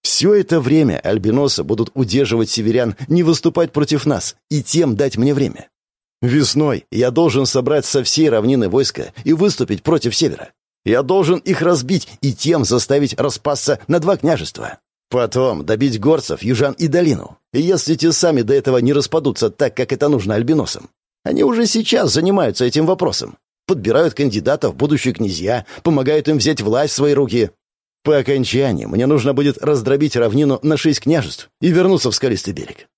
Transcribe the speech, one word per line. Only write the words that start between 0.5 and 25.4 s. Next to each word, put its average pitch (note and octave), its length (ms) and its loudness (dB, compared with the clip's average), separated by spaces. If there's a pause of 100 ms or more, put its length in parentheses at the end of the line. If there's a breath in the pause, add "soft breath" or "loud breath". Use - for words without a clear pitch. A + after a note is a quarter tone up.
время C3+ 400 2
альбиносы G#2+ 640 0
будут G#2+ 300 -2
удерживать A#2 560 0
северян A2+ 480 -2 (100)
не E3+ 160 2
выступать E3 480 0
против D3 340 -2
нас - 300 -2 (140)
и D3 120 -2
тем D3 360 0
дать C#3 180 0
мне C3 180 2
время. C3+ 360 -4 (520)
Весной C3+ 680 0
я B2 200 2
должен C3+ 340 2
собрать C3+ 400 0
со C3+ 180 0
всей D#3 260 2
равнины A2+ 380 2
войска G#2 460 -2 (100)
и D3 80 0
выступить D3+ 520 0
против C#3+ 300 0
севера. - 380 -4 (320)
Я A#2+ 180 2
должен E3+ 380 2
их E3+ 220 -2
разбить D#3+ 480 0 (120)
и C#3 120 0
тем D3 320 0
заставить C3+ 520 0
распасться C#3 720 -2
на E3 120 0
два F3+ 180 0
княжества. F#2 640 -4 (340)
Потом A#2+ 500 0
добить A2 360 0
горцев, C3+ 420 0
южан B2+ 320 0
и E3 140 -2
долину. D#3 500 0 (160)
И C#3+ 80 0
если E3 320 0
те D#3 180 2
сами D3+ 300 2
до A#2+ 140 2
этого C3 240 2
не B2+ 140 2
распадутся C#3 580 0
так, C3 240 -2
как C3 160 -4
это D3 180 0
нужно G#2+ 240 0
альбиносам. A#2 560 -2 (340)
Они - 200 0
уже A#3 240 2
сейчас A3 440 0
занимаются D#3+ 540 0
этим D3+ 220 0
вопросом. D3 500 -4 (300)
Подбирают C#3 480 0
кандидатов B2 580 -2
в - 40 -14
будущие C3+ 360 0
князья, G2+ 540 -4 (160 loud breath)